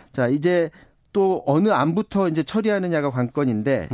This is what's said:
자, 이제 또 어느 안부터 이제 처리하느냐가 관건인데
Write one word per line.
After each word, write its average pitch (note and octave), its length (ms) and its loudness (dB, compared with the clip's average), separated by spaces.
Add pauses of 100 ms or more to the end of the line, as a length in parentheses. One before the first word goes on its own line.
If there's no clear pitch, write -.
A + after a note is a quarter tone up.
(120)
자, B2 160 0
이제 D#3+ 400 2 (460)
또 F#3+ 320 2
어느 E3 240 2
안부터 F3+ 580 0
이제 D#3+ 140 0
처리하느냐가 F3+ 680 -2
관건인데 B2 840 -2